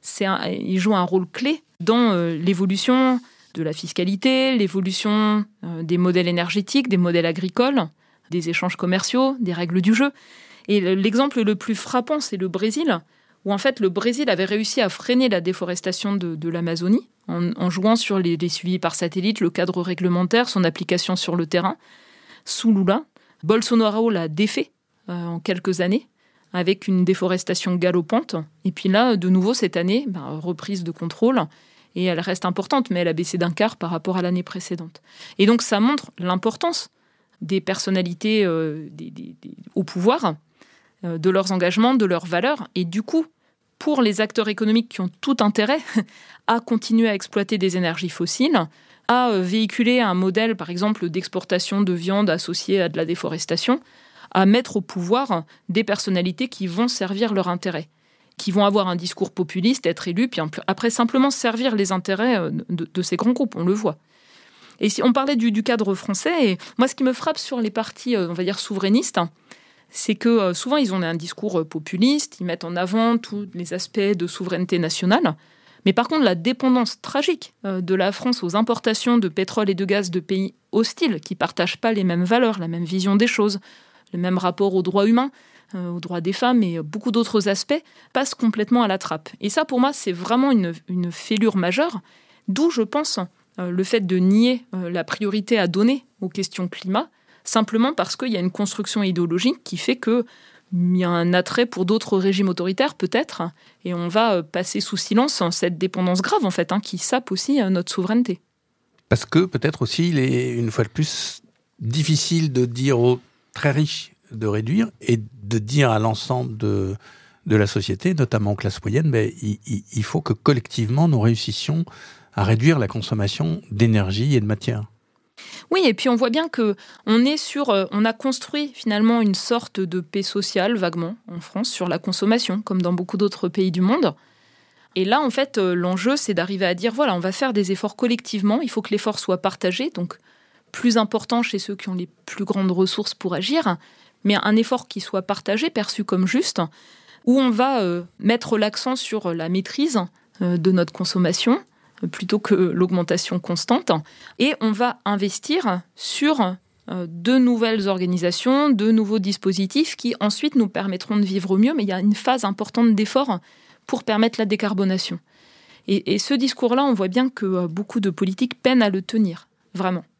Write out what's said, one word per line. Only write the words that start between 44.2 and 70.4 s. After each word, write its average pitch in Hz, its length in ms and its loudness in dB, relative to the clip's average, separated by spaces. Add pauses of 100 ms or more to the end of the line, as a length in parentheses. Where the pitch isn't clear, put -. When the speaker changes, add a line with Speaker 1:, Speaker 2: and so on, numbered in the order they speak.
Speaker 1:
acteurs 214 260 0
économiques 220 420 0
qui - 120 -8
ont 180 180 -4
tout 269 220 0
intérêt 214 400 2 (140)
<laughs> - 520 -6
à 233 140 2
continuer 226 480 2
à 208 40 0
exploiter 202 440 -2
des 180 180 0
énergies 170 340 -2
fossiles, 190 580 0 (420)
à, 247 220 4
euh, 196 100 2
véhiculer 220 580 2
un 208 140 2
modèle, 190 420 0
par 165 140 -12
exemple, 180 400 -2
d'exportation 185 720 -2
de 190 120 2
viande 190 360 0
associée 170 520 -2
à 175 60 0
de 160 80 -6
la 165 100 -2
déforestation, 170 760 -2 (500)
à 190 140 4
mettre 233 300 2
au 202 60 0
pouvoir 185 640 -2 (240)
des 208 160 0
personnalités 190 640 -2
qui 190 180 -8
vont 202 220 0
servir 208 440 -2
leur 185 140 0
intérêt, 180 400 -4 (500)
qui - 140 -4
vont 202 140 4
avoir 196 240 2
un 175 80 -2
discours 180 340 -6
populiste, 185 540 -2
être 170 240 -2
élus, 196 180 0
puis 208 140 -4 (260)
après 196 220 0
simplement 254 420 2
servir 233 460 -2
les 196 160 0
intérêts, 196 440 0
euh, 160 140 -2 (160)
de, 165 260 -6
de 185 80 -2
ces 175 140 -2
grands 208 160 2
groupes, 247 240 0
on 165 80 -4
le 180 80 2
voit. 208 260 0 (840)
Et 208 80 2
si - 120 -4
on 247 120 4
parlait 277 240 2
du, 226 160 2
du 214 100 0
cadre 220 320 0
français, 247 560 0
et 180 60 -2 (200)
moi 254 120 2
ce - 60 -8
qui 269 100 -2
me 254 80 0
frappe 214 240 -4
sur 247 240 -6
les 214 100 -4
partis, 226 460 -4
euh, 180 120 0
on 175 40 -6
va 180 100 -4
dire 196 160 -4
souverainistes, 196 640 0 (680)
c'est - 260 -2
que, - 120 0
euh, 208 260 4